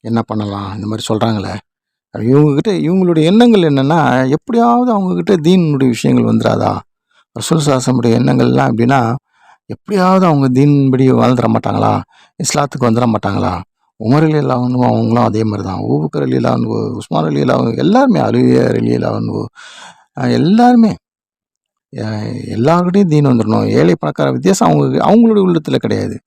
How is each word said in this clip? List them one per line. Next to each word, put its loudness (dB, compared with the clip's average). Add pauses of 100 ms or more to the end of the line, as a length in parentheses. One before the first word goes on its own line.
என்ன -2
பண்ணலாம், -6
இந்த -10
மாதிரி -8
சொல்றாங்களே. -2 (600)
இவங்ககிட்ட 2
இவங்களுடைய 0
எண்ணங்கள் 4
என்னன்னா, 2 (280)
எப்படியாவது 0
அவங்ககிட்ட -2
தீனுடைய 2
விஷயங்கள் 0
வந்துராதா? 0 (640)
ரசூல் -2
ஸல்லல்லாஹு 0
அலைஹி 0
வஸல்லமுடைய 2
எண்ணங்கள்லாம் 2
எப்படின்னா, 2 (720)
எப்படியாவது 0
அவங்க 2
தீன்படி 2
வாழ்ந்துட 2
மாட்டாங்களா, 0 (460)
இஸ்லாத்துக்கு -2
வந்துட 2
மாட்டாங்களா? -2 (460)
உமர் 2
ரலியல்லாஹு 0
அன்ஹு 0
அவங்களும் 2
அதே -2
மாதிரி -4
தான். -6
அபூபக்கர் -4
ரலியல்லாஹு 0
அன்ஹு, -4 (180)
உஸ்மான் -6
ரலியல்லாஹு 0
அன்ஹு, -2
எல்லாருமே, 0
அலி 0 (280)
ரலியல்லாஹு -2
அன்ஹு, -6 (720)
அ, -8
எல்லாருமே, 2 (1000)
அ, -10 (440)
எல்லார்கிட்டையும் 0
தீன் 2
வந்துடணும். 0
ஏழை 2
பணக்கார -4
வித்தியாசம் 0
அவங்க, 0
அவங்களுடைய 4
உள்ளத்துல -2
கிடையாது. -4 (120)